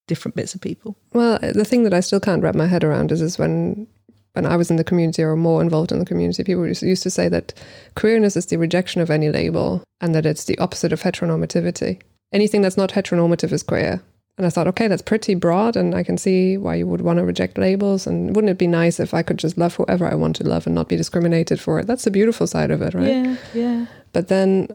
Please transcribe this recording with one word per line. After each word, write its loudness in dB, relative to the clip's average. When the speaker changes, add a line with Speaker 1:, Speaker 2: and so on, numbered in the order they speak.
Speaker 1:
different -6
bits -8
of -14
people. -10
Speaker 2:
Well, 2
the 0
thing 2
that 2
I 4
still 0
can't 0
wrap 0
my 2
head 2
around 2
is, 0
is -4
when, -2
when -2
I 2
was 2
in 2
the 2
community 0
or 2
more 2
involved 0
in 0
the 0
community, -2
people 0
used, -4
used 0
to -2
say 0
that -4
queerness 2
is -4
the -2
rejection 0
of 0
any 2
label -2
and 0
that 2
it's -2
the -2
opposite -2
of -4
heteronormativity. -2
Anything 2
that's 2
not 2
heteronormative 0
is -2
queer. -2
And 0
I 2
thought, 0
"Okay, 0
that's 0
pretty 0
broad, 2
and 0
I 0
can -2
see 2
why -2
you 0
would -2
wanna 2
reject -2
labels. 0
And -2
wouldn't 4
it 0
be 0
nice 2
if -2
I 0
could -2
just -2
love 0
whoever 0
I -2
want 0
to -4
love 0
and 0
not -2
be 0
discriminated 0
for -2
it?" -4
That's -2
the 2
beautiful 2
side -2
of 0
it, -4
right? 0
Speaker 1:
Yeah, 0
yeah. -2
Speaker 2:
But -2
then 2